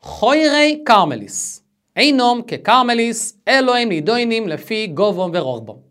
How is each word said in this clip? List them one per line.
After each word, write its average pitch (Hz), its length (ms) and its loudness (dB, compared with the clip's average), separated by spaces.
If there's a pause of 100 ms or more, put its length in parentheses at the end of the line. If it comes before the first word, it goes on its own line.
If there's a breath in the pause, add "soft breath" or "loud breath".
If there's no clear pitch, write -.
חוירי 302 840 2
כרמליס. 151 760 0 (320)
אינם 240 520 2
ככרמליס, 233 880 0 (100)
אלא 262 280 2
הם 240 140 0
נידונים 226 580 -2
לפי 220 400 -6
גובהם 180 460 -2
ורוחבם. 120 420 -6 (160)